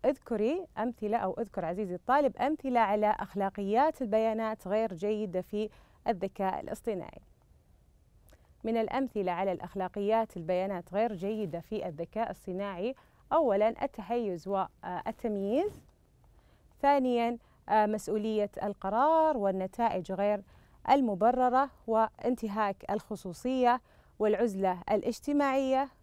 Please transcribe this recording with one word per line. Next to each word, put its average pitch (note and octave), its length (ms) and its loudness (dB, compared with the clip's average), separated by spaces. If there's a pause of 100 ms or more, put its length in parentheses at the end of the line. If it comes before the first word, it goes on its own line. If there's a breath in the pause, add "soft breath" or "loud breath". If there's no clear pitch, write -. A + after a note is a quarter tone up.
اذكري C4+ 600 0 (120)
أمثلة A3+ 380 -2
أو F#3+ 160 -2
اذكر G3+ 320 -6
عزيزي F3+ 300 -4
الطالب C4 420 2
أمثلة C4 440 0
على G#3 380 4
أخلاقيات G#3 840 0
البيانات A3 680 0
غير G#3 260 0
جيدة G3 460 -2
في G#3 300 -4 (380 soft breath)
الذكاء F#3+ 520 -2
الاصطناعي. - 600 -8 (1400 soft breath)
من A3+ 120 0
الأمثلة A3 560 -2
على F#3 200 0
الأخلاقيات G3+ 840 -2
البيانات F3+ 580 -4
غير A3 200 0
جيدة F#3+ 460 -4
في - 260 -6
الذكاء E3+ 440 -6
الصناعي، G3 640 -6 (380 soft breath)
أولًا A3+ 520 4
التحيز G3+ 640 -4
والتمييز، G3+ 1300 -4 (1000 soft breath)
ثانيًا، B3 580 4 (300 soft breath)
آه، G#3+ 180 6
مسؤولية G#3+ 640 0 (120)
القرار C4+ 760 2
والنتائج F#3+ 760 -2
غير G3+ 300 0 (480 soft breath)
المبررة B3+ 800 4 (160)
وانتهاك A3 1040 -2
الخصوصية A#3+ 880 0 (380 soft breath)
والعزلة G3 600 2 (100)
الاجتماعية C4+ 1000 2 (140)